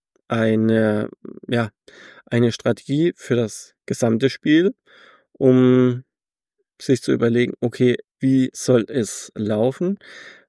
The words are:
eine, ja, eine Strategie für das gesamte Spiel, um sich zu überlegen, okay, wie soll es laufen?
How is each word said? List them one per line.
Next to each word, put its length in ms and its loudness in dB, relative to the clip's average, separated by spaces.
eine, 840 0
ja, 240 -2
eine 240 0
Strategie 640 -2
für 220 -4
das 400 -6
gesamte 440 0
Spiel, 440 2
um 720 2
sich 180 0
zu 120 -2
überlegen, 480 0
okay, 360 0
wie 340 0
soll 360 0
es 480 -6
laufen? 640 -2